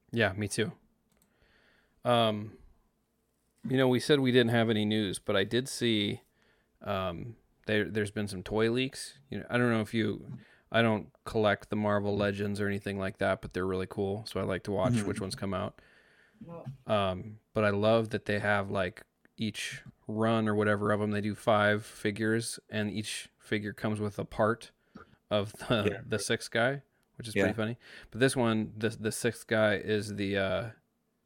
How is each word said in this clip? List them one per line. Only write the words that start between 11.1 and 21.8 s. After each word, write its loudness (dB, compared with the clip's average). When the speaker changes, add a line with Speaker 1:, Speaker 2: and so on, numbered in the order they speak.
Speaker 1:
collect 0
the -2
Marvel 0
Legends 0
or 0
anything -4
like -4
that, 0
but -12
they're 0
really 0
cool, -4
so -6
I -2
like -2
to -6
watch 2
Speaker 2:
Mm-hmm. 2
Speaker 1:
which -4
ones -6
come -4
out. -6
Um, -2
but 2
I 4
love 2
that -4
they 0
have, 0
like, -4
each -6
run 2
or 2
whatever 2
of 2
'em, 0
they 0
do -2
five 4